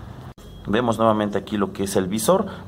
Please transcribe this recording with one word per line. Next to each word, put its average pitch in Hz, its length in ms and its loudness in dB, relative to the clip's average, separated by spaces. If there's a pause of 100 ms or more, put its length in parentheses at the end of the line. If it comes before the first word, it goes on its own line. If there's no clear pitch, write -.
(680)
Vemos 113 300 2
nuevamente 107 400 4
aquí 98 200 -4
lo 95 160 0
que 101 100 -4
es 98 120 -2
el 95 120 2
visor. 170 400 2 (200)